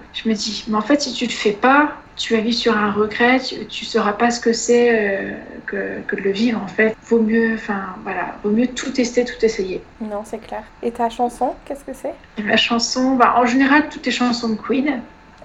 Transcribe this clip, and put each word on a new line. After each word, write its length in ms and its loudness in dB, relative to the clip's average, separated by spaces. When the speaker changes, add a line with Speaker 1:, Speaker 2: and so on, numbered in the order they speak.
Speaker 1:
je 160 -4
me 40 2
dis, 360 -4
mais 80 0
en 40 2
fait, 200 2
si 120 -4
tu 120 -4
le 60 -4
fais 200 2
pas, 420 4
tu 180 -2
vas 80 2
vivre 140 0
sur 220 2
un 140 0
regret, 500 2
tu, 240 -8
tu 180 -12
sauras 300 0
pas 180 2
ce 80 -4
que 140 2
c'est, 360 4
euh, 420 0
que, 420 -6
que 80 -4
de 60 -8
le 100 0
vivre, 320 0
en 40 -8
fait. 280 2
Vaut 140 4
mieux, 340 2
enfin, 320 -6
voilà, 400 -6
vaut 80 0
mieux 160 4
tout 240 -6
tester, 340 0
tout 180 -4
essayer. 380 0
Speaker 2:
Non, 240 -6
c'est 140 -10
clair. 260 -12
Et 100 -4
ta 180 -2
chanson, 460 -2
qu'est-ce 180 -10
que 100 -12
c'est ? 200 -8
Speaker 1:
Et 60 -6
ma 120 2
chanson, 600 0
bah, 220 4
en 80 4
général, 440 4
toutes 160 -14
les 80 0
chansons 360 0
de 60 0
Queen. 460 -2